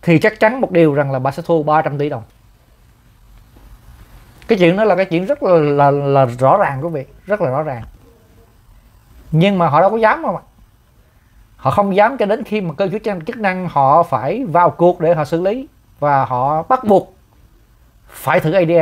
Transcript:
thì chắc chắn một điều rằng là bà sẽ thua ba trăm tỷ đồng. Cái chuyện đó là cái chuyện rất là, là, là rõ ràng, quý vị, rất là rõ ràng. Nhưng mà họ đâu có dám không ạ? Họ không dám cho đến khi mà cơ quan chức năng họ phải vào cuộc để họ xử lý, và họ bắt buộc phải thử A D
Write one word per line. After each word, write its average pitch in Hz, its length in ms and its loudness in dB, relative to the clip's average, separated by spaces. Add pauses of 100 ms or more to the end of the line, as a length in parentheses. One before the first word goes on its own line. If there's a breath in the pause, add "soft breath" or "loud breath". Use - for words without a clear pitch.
thì 165 180 4
chắc 214 200 0
chắn 233 220 2
một 190 100 -4
điều 165 220 4
rằng 139 180 -2
là 131 80 -2
bà 135 120 -4
sẽ 165 140 -12
thua 165 180 0
ba 151 180 2
trăm 147 160 -4
tỷ 147 120 -4
đồng. 123 140 -10 (2250)
Cái 226 100 0
chuyện 180 200 2
đó 220 60 0
là 196 120 2
cái 190 100 0
chuyện 185 200 -4
rất 285 180 -4
là, 185 160 4
là, 143 320 2
là 139 340 2
rõ 131 320 0
ràng, 139 260 -2
quý 170 60 -6
vị, 143 160 -8 (200)
rất 202 160 -4
là 147 80 -2
rõ 139 140 -4
ràng. 123 200 -10 (1500)
Nhưng 185 260 2
mà 170 100 2
họ 151 140 2
đâu 190 80 4
có 220 80 -4
dám 226 260 0
không 208 120 -4
ạ? - 80 -12 (1120)
Họ 135 140 -4
không 196 240 0
dám 226 220 2
cho 226 80 0
đến 220 180 -4
khi 214 180 -6
mà 165 120 -8
cơ 190 160 -4 (140)
quan 185 220 -8
chức 233 120 -10
năng 185 320 -4
họ 151 340 4
phải 156 420 -4
vào 170 240 2
cuộc 175 320 0
để 165 120 2
họ 151 120 -2
xử 165 160 -4
lý, 233 260 -4 (320)
và 143 260 0
họ 135 380 -2
bắt 254 200 -2
buộc 202 320 0 (920)
phải 160 320 -2
thử 156 120 -2
A 185 140 2
D 160 60 -2 (100)